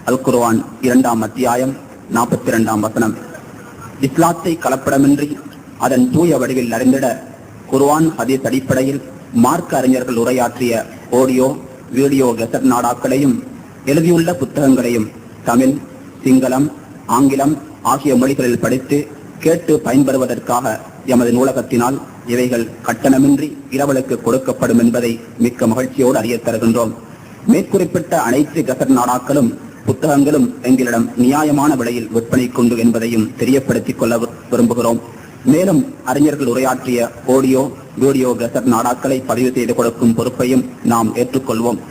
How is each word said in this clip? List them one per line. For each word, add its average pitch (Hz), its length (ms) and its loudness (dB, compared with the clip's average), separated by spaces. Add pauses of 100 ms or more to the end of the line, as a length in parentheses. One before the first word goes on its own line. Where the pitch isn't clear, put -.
அல் 127 200 0
குர்ஆன் 117 400 2 (160)
இரண்டாம் 123 420 2
அத்தியாயம் 123 540 -2 (380)
நாற்பத்தி 117 320 -2
இரண்டாம் 113 340 0
வசனம். 110 360 -2 (840)
இஸ்லாத்தை 165 640 0
கலப்படமின்றி 139 760 0 (400)
அதன் 127 320 2
தூய 156 280 2
வடிவில் 127 320 -2
அறிந்திட 127 520 0 (500)
குர்ஆன் 147 460 2
ஹதீஸ் 131 280 -2
அடிப்படையில் 131 560 -2 (300)
மார்க்க 147 440 2
அறிஞர்கள் 127 400 0
உரையாற்றிய 120 680 0 (280)
ஆடியோ, 127 440 2 (340)
வீடியோ 135 340 2
கெசட் 117 480 -2
நாடாக்களையும் 123 680 0 (420)
எழுதியுள்ள 165 500 2
புத்தகங்களையும் 123 760 0 (340)
தமிழ், 131 300 2 (500)
சிங்களம், 131 480 2 (340)
ஆங்கிலம் 135 560 2 (200)
ஆகிய 139 340 2
மொழிகளில் 127 420 2
படித்து 135 500 -2 (300)
கேட்டு 160 460 2
பயன்பெறுவதற்காக 127 960 0 (280)
எமது 120 260 2
நூலகத்தினால் 127 680 0 (260)
இவைகள் 120 400 0 (180)
கட்டணமின்றி 135 640 2 (220)
இரவலுக்கு 131 540 -2
கொடுக்கப்படும் 120 540 0
என்பதை 117 340 2 (260)
மிக்க 120 280 0
மகிழ்ச்சியோடு 127 520 2
அறியத் 113 300 -2
தருகின்றோம். 113 440 0 (540)
மேற்குறிப்பிட்ட 180 760 0
அனைத்து 143 400 0
கசட் 127 360 0
நாடாக்களும் 123 520 0 (340)
புத்தகங்களும் 143 640 2 (160)
எங்களிடம் 120 440 2 (100)
நியாயமான 143 580 2
விலையில் 117 400 -4
விற்பனைக்கு 120 460 0
உண்டு 120 180 2
என்பதையும் 113 600 0
தெரியப்படுத்திக் 127 600 0
கொள்ள 117 200 0
விரு-, 113 180 -6 (140)
விரும்புகிறோம். 117 500 2 (440)
மேலும் 160 360 4 (240)
அறிஞர்கள் 139 420 0
உரையாற்றிய 127 600 0 (200)
ஆடியோ, 131 340 4 (360)
வீடியோ 131 300 2 (100)
கசட் 117 340 -2
நாடாக்களை 127 540 0
பதிவு 120 280 0
செய்து 120 200 -2
கொடுக்கும் 117 400 0
பொறுப்பையும் 123 500 0 (200)
நாம் 117 300 2
ஏற்றுக்கொள்வோம். 120 640 -2 (100)